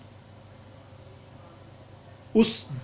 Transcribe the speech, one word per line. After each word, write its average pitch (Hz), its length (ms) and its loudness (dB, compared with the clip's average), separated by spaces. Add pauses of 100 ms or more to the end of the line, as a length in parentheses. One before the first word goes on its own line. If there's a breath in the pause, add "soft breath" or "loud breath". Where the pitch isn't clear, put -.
(2250)
उस - 300 10 (180)